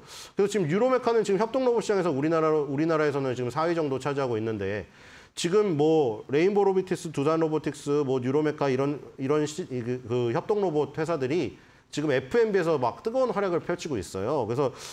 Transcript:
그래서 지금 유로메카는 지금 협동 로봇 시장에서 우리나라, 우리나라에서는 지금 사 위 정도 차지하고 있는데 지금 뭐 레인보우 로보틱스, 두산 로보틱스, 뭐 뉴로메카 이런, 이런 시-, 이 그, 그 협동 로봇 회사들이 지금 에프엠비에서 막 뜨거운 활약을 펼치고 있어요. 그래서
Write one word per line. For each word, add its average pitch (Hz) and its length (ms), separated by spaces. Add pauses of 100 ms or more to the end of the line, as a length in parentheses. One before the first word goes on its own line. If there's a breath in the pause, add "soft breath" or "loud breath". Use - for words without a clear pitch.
(360 loud breath)
그래서 202 160
지금 196 180
유로메카는 233 540
지금 190 160
협동 226 240
로봇 233 200
시장에서 185 280
우리나라, 156 400
우리나라에서는 147 840
지금 123 140
사 151 160
위 175 100
정도 147 240
차지하고 139 400
있는데 104 480 (480 loud breath)
지금 185 420
뭐 147 500
레인보우 196 380
로보틱스, 185 480
두산 156 260
로보틱스, 151 680
뭐 131 140
뉴로메카 147 500
이런, 139 300 (200)
이런 151 260
시-, 151 180
이 127 180
그, 123 240
그 120 280
협동 208 260
로봇 151 380
회사들이 151 600 (340 loud breath)
지금 147 200
에프엠비에서 165 640
막 123 260
뜨거운 240 260
활약을 185 320
펼치고 - 360
있어요. 104 500
그래서 120 260 (200 loud breath)